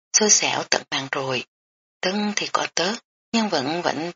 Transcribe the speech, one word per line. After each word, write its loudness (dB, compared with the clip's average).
xui 4
xẻo 2
tận 0
mạng -4
rồi. -2
Tức 0
thì -2
có 0
tớt, 0
nhưng 2
vẫn -2
vẫn -2